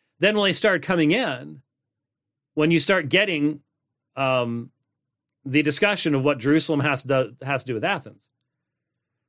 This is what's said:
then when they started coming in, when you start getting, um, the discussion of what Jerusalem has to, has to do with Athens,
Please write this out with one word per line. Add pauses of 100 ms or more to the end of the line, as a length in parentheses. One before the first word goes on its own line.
(200)
then
when
they
started
coming
in, (920)
when
you
start
getting, (540)
um, (760)
the
discussion
of
what
Jerusalem
has
to,
has
to
do
with
Athens, (1000)